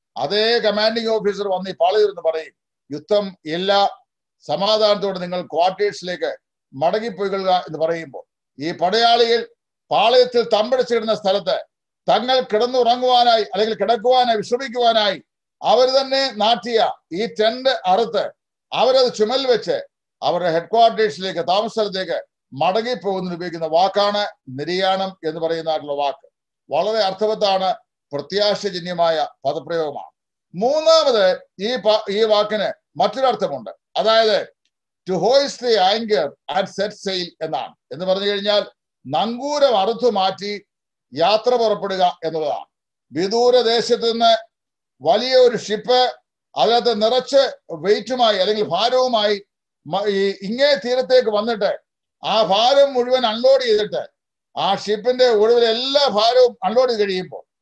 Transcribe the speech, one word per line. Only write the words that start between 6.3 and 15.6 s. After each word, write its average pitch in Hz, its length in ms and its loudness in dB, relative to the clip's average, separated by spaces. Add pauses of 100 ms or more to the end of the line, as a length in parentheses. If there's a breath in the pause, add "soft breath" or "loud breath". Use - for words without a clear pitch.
മടങ്ങിപ്പോയിക്കൊള്ളുക" 190 800 -2
എന്ന് 160 280 -2
പറയുമ്പോൾ 165 440 -6 (360)
ഈ 156 120 -6
പടയാളികൾ 233 760 2 (440)
പാളയത്തിൽ 240 500 2
തമ്പടിച്ചിടുന്ന 233 720 0
സ്ഥലത്ത് 190 500 -2 (440)
തങ്ങൾ 247 320 2
കിടന്നുറങ്ങുവാനായി 240 1000 2
അല്ലെങ്കിൽ 214 320 -2
കിടക്കുവാനായി 233 600 2
വിശ്രമിക്കുവാനായി 226 840 0 (400)